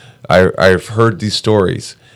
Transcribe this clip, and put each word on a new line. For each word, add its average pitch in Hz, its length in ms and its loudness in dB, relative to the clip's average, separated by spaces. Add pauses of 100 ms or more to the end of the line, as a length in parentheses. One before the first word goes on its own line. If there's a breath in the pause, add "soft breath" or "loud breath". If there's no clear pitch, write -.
(300 loud breath)
I, 92 280 4
I've 92 320 2
heard 110 300 0
these 104 160 -4
stories. 95 640 -2 (180 soft breath)